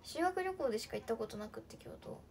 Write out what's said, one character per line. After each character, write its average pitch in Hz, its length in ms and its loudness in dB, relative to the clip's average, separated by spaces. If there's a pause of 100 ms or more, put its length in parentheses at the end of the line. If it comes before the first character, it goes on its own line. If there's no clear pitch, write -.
修 - 200 0
学 370 200 6
旅 381 100 2
行 330 180 2
で 214 80 4
し 226 80 -2
か - 100 -4
行 214 60 0
っ - 40 -12
た 226 100 2
こ 226 100 -2
と 214 100 -6
な 208 120 -4
く - 120 -8
っ - 20 -14
て、 - 140 -14
京 - 140 -12 (100)
都。 87 200 -8 (100)